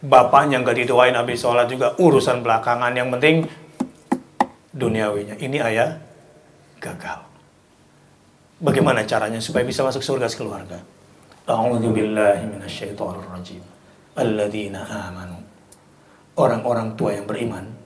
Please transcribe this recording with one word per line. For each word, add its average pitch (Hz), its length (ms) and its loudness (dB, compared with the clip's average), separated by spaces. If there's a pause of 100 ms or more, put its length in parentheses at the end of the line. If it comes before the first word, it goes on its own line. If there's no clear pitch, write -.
Bapaknya 135 560 6
nggak 123 240 0
didoain 123 320 6
habis 120 240 -2
sholat 120 240 4
juga, 123 320 0
urusan 131 480 4
belakangan. 120 480 0
Yang 127 240 -2
penting 151 180 4 (1300)
duniawinya. 107 720 -2
Ini 135 240 -6
ayah 120 320 0 (800)
gagal. - 480 -14 (1400)
Bagaimana 135 480 2
caranya 113 320 -2
supaya 123 240 -2
bisa - 160 -4
masuk 131 240 -2
surga 127 240 -2
sekeluarga? 92 480 -10 (720)
A'udzu 113 400 0
billahi 107 560 2
minasyaitonir 92 880 -10
rajim. 90 320 -16 (480)
Alladzina 104 720 -4 (240)
amanu. 90 320 -14 (960)
Orang-orang 113 560 0
tua 104 240 -2
yang 98 80 -10
beriman. 113 400 -6 (200)